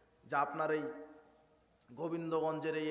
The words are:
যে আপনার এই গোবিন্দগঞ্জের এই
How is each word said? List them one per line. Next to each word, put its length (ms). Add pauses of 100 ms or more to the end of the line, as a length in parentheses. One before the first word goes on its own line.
(240)
যে 100 (100)
আপনার 340
এই 60 (1080)
গোবিন্দগঞ্জের 920
এই 80